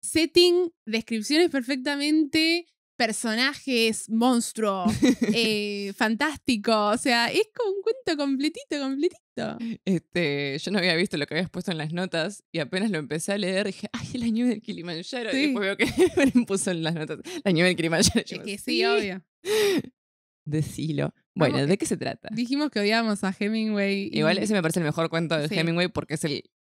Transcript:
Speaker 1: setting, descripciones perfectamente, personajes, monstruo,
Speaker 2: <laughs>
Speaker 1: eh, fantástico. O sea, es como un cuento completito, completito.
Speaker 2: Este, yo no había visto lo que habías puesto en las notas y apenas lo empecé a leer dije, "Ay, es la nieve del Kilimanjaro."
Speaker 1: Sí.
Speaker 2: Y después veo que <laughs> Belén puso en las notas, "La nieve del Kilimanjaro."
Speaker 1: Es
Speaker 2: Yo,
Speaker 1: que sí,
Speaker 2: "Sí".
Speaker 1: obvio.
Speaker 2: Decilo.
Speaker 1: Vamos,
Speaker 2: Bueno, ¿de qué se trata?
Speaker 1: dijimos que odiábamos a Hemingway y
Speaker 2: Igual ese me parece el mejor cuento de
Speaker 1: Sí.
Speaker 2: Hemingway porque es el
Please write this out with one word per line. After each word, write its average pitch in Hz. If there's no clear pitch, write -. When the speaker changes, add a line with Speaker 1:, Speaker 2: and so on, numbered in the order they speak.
Speaker 1:
setting, 349
descripciones 226
perfectamente, 294
personajes, 226
monstruo, 220
Speaker 2:
<laughs> 226
Speaker 1:
eh, 208
fantástico. 226
O 214
sea, 233
es 415
como 403
un 392
cuento 453
completito, 294
completito. 277
Speaker 2:
Este, 143
yo 175
no 202
había 175
visto 175
lo 147
que 147
habías 175
puesto 185
en 160
las 151
notas 180
y 165
apenas 185
lo 180
empecé 156
a 202
leer 190
dije, 190
"Ay, -
es 247
la 233
nieve 240
del 214
Kilimanjaro." 175
Speaker 1:
Sí. 269
Speaker 2:
Y 269
después 254
veo 196
que -
<laughs> 330
Belén 254
puso 196
en 165
las 160
notas, 156
"La 202
nieve 175
del 175
Kilimanjaro." 165
Speaker 1:
Es -
Speaker 2:
Yo, 170
Speaker 1:
que 202
sí, 247
Speaker 2:
"Sí". 226
Speaker 1:
obvio. 190
Speaker 2:
Decilo. 147
Speaker 1:
Vamos, 151
Speaker 2:
Bueno, 143
¿de 190
qué 330
se 180
trata? -
Speaker 1:
dijimos 254
que 220
odiábamos 214
a 190
Hemingway 202
y -
Speaker 2:
Igual 165
ese 208
me 196
parece 160
el 165
mejor 160
cuento 165
de 147
Speaker 1:
Sí. 202
Speaker 2:
Hemingway 165
porque 147
es -
el 151